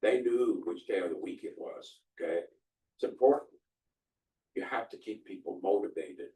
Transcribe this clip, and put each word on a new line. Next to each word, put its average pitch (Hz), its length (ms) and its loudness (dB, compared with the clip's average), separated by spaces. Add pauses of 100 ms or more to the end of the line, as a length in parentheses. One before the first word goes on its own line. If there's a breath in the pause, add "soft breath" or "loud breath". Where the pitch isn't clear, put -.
They 123 200 4
knew 117 440 2
which 85 220 -6
day 104 120 0
of 87 120 -2
the 80 60 -4
week 85 260 -10
it - 140 -10
was, - 420 -12 (200)
okay? - 220 0 (540)
It's - 80 -12
important. 139 480 4 (1040)
You - 80 -2
have - 260 -4
to - 80 -16
keep - 280 -8
people 90 360 -10
motivated. 98 760 0